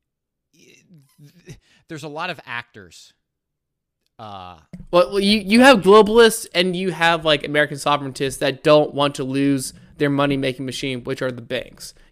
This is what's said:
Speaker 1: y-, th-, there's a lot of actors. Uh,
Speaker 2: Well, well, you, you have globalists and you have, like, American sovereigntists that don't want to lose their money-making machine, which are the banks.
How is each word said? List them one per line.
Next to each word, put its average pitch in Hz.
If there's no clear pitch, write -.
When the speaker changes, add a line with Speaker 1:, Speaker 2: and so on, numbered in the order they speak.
Speaker 1:
y-, -
th-, 156
there's 151
a 160
lot 160
of 151
actors. 117
Uh, 92
Speaker 2:
Well, 180
well, 202
you, 208
you 202
have 254
globalists 214
and 180
you 185
have, 165
like, 151
American 147
sovereigntists 139
that 135
don't 151
want 143
to 143
lose 135
their 147
money-making 139
machine, 127
which 131
are 131
the 120
banks. -